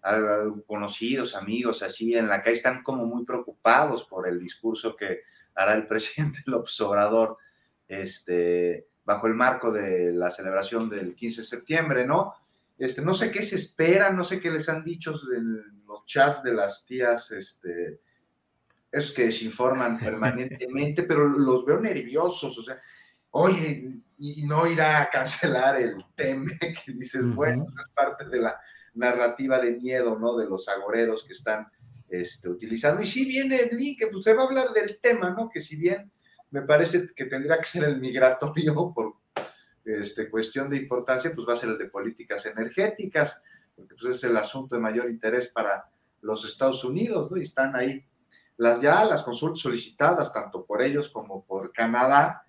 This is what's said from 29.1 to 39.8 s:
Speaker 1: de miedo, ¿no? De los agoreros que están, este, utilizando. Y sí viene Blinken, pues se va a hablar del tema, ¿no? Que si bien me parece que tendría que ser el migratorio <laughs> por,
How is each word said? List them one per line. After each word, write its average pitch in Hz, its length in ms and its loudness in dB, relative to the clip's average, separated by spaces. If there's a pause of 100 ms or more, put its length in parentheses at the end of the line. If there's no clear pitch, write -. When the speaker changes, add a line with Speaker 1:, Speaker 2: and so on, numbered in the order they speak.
Speaker 1:
de 120 120 2
miedo, 123 460 0
¿no? 117 180 0
De 110 100 0
los 95 220 -4
agoreros 110 560 0
que - 80 -20
están, 107 340 -4 (420)
este, 90 400 -8
utilizando. 113 540 0
Y - 40 -2
sí 262 180 0
viene 262 460 2
Blinken, 233 400 -2
pues 190 140 -10
se 220 100 8
va 254 80 4
a 262 40 4
hablar 262 260 2
del 208 280 0
tema, 226 300 4
¿no? 226 180 -4
Que 156 120 -10
si 151 160 -12
bien 180 340 0 (400)
me 139 120 -4
parece 165 520 4
que 131 120 -8
tendría 139 320 0
que 165 80 -4
ser 165 180 -2
el 139 160 2
migratorio 131 720 4
<laughs> 175 200 -2
por, 110 200 -4 (680)